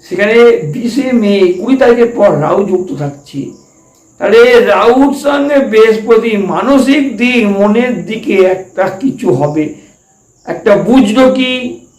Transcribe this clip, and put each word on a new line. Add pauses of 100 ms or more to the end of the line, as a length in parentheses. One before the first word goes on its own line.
সেখানে (360)
বিশে (160)
মে, (240)
কুড়ি
তারিখের
পর (140)
রাহু (100)
যুক্ত (120)
থাকছে। (800)
তাহলে (320)
রাহুর (120)
সঙ্গে (160)
বৃহস্পতি (200)
মানসিক (180)
দিক, (140)
মনের (160)
দিকে (180)
একটা (160)
কিছু (100)
হবে, (840)
একটা (140)
বুজরুকি (440)